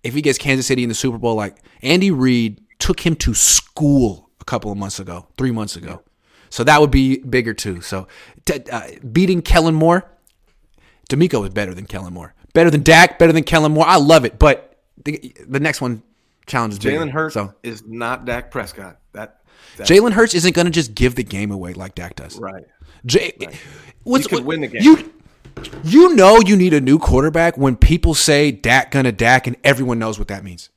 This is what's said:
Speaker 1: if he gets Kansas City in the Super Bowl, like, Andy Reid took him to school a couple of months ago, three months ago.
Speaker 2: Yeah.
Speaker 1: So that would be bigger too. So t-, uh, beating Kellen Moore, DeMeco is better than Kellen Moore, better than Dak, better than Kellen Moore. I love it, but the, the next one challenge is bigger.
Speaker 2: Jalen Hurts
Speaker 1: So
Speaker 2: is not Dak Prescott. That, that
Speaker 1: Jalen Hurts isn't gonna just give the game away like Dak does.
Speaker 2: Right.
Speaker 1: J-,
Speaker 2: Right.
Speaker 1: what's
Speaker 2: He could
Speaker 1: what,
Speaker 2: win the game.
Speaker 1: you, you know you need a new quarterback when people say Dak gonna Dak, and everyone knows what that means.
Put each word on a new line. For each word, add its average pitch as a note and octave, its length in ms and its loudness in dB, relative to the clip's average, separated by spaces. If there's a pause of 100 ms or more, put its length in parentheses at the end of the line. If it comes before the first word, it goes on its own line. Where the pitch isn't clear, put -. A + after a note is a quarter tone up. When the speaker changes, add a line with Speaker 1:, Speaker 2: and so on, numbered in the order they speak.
Speaker 1:
if A#2+ 100 -8
he D3 80 -4
gets C#3+ 160 0
Kansas C3 300 -2
City B2+ 160 -2
in A#2 60 -4
the A2 60 -6
Super A#2+ 220 -4
Bowl, A2+ 180 -4
like, G#2 220 -8 (240)
Andy F3+ 300 2
Reid B2 500 -2 (180)
took - 260 -4
him E3 120 0
to - 160 -2
school - 960 0 (120)
a - 40 -20
couple G#2+ 260 -8
of G2 60 -10
months G2 220 -10
ago, F2+ 280 -16 (100)
three B2+ 140 -2
months A2 260 -8
ago. F#2 120 -18 (140)
Speaker 2:
Yeah. - 80 -20 (380)
Speaker 1:
So - 160 -8
that D3+ 160 4
would C#3+ 100 2
be C3+ 280 2
bigger A#2 340 -4
too. F2+ 280 -10
So F#2+ 260 -12 (380)
t-, C#3+ 160 -4 (100)
uh, A#2 160 -12 (240)
beating F3+ 300 0
Kellen D#3+ 340 0
Moore, E3+ 340 0 (1000)
DeMeco C#3 380 -2
is F#2 60 -12
better G2 200 -8
than F#2+ 120 -18
Kellen F#2 280 -14
Moore, E2+ 200 -18 (200)
better E3+ 160 4
than D3 140 0
Dak, D#3+ 360 6
better E3+ 140 6
than D#3+ 100 0
Kellen D#3 280 0
Moore. D3+ 160 2
I F3+ 100 4
love D3 280 6
it, - 140 -8
but - 380 0 (260)
the, D3 300 -12 (140)
the C3+ 120 -6
next D3+ 220 -4
one A#2+ 220 -8 (420)
challenge A2+ 280 -6
is G2 60 -12
bigger. C#3 260 -4
Speaker 2:
Jalen C#3 60 -10
Hurts D#3 240 -6
Speaker 1:
So G2+ 180 -8 (100)
Speaker 2:
is G#2+ 220 -16
not A#2+ 400 -10
Dak B2 260 -10
Prescott. G2 480 -14 (140)
That, G#2+ 260 -20 (380)
that - 100 -8
Speaker 1:
Jalen G#3 240 4
Hurts A3+ 240 2
isn't E3+ 200 0
gonna E3+ 140 2
just D3+ 240 -4
give B2 220 0
the B2+ 80 -6
game G2+ 280 -8
away F#2 220 -12
like F#2 220 -16
Dak F2 200 -14
does. - 220 -20
Speaker 2:
Right. F#2+ 280 -16 (400)
Speaker 1:
J-, D#3 340 -2
Speaker 2:
Right. - 160 -16 (480)
Speaker 1:
what's C4+ 220 0
Speaker 2:
He - 40 -10
could D#3+ 100 -4
Speaker 1:
what, B2 60 -10
Speaker 2:
win D#3+ 160 -6
the C3 60 -8
game. A#2 160 -8
Speaker 1:
you, D#4 300 6 (680)
you D#4 320 6
know G#3 260 8
you G3+ 140 4
need F3+ 180 2
a D3 80 2
new C#3 180 2
quarterback D#3 580 0
when C3+ 200 0
people E3 360 4
say D3 380 2
Dak B2 400 0
gonna C3 200 0
Dak, A#2+ 360 0
and A#2 160 -8
everyone B2+ 340 0
knows A2 220 -6
what G#2 80 -6
that G2 160 -12
means. F2+ 340 -20